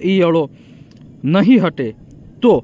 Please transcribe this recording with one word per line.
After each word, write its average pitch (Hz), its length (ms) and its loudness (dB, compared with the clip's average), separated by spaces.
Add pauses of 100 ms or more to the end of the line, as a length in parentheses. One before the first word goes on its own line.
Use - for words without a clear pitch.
ઈયળો 170 400 0 (800)
નહીં 190 420 2
હટે, 143 240 -6 (520)
તો 226 240 2